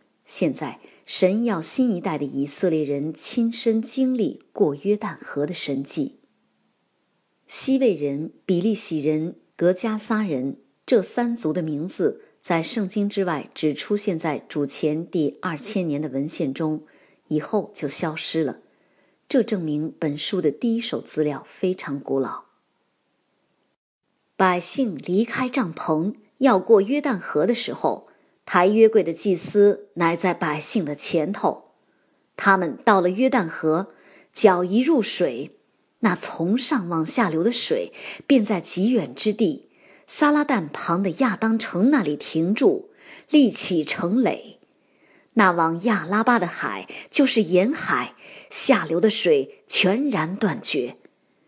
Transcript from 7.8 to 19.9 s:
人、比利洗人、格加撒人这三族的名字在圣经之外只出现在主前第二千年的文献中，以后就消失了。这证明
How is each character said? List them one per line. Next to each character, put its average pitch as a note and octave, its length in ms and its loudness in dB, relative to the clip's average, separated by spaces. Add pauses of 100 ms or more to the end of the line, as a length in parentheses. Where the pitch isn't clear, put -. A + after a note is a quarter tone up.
人、 D3 380 -4 (140)
比 F3 160 2
利 G#3+ 120 0
洗 E3 280 -2
人、 D#3 340 -2 (220)
格 E3+ 160 2
加 G#3+ 240 -4
撒 G#3+ 260 -2
人 C#3 380 -4 (240)
这 A3+ 160 4
三 A#3+ 340 -4
族 D#3 160 -2
的 F3 100 -4
名 D#3 240 -4
字 F#3 360 -2 (180)
在 E3 240 -2
圣 G3 240 -4
经 G3+ 220 -2
之 G3 160 -2
外 D#3+ 280 -4
只 D3+ 200 -2
出 G#3 240 -2
现 F#3 200 -4
在 D#3 220 -4
主 - 260 -4
前 D3+ 400 -2
第 D3+ 360 -2
二 E3+ 160 -6
千 - 280 -4
年 D3 160 -2
的 D#3 60 -4
文 C3+ 180 -4
献 D#3 280 -4
中， D#3 320 -4 (420)
以 D3+ 140 0
后 - 340 -4
就 - 140 -6
消 D#3+ 260 -4
失 D#3+ 300 -2
了。 B2+ 140 -6 (680)
这 C4 140 4
证 G#3 180 -2
明 D#3 380 -4